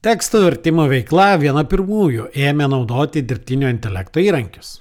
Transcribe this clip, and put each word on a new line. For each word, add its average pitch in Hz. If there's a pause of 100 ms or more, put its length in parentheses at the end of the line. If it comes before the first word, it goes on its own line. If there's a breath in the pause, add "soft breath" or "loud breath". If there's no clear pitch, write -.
Tekstų 226
vertimo 165
veikla 160
viena 143
pirmųjų 185
ėmė 143
naudoti 135
dirbtinio 131
intelekto 110
įrankius. 151